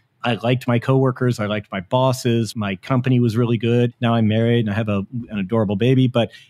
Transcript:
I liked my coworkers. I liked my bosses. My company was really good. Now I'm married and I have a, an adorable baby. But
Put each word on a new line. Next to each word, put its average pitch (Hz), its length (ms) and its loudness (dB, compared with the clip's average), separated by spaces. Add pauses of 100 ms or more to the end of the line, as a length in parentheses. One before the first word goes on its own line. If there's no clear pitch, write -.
(240)
I 117 120 0
liked 123 320 -2
my 120 120 2
coworkers. 131 600 0
I 104 80 -4
liked 104 240 -6
my 98 100 -6
bosses. 123 760 0
My 101 200 -4
company 127 440 0
was 117 180 2
really 120 200 0
good. 120 440 0
Now 117 120 2
I'm 113 140 2
married 117 340 2
and 107 100 -2
I - 20 -4
have 107 160 -2
a, 101 160 -2 (240)
an 107 100 -8
adorable 101 360 0
baby. 127 320 2
But 120 240 0 (180)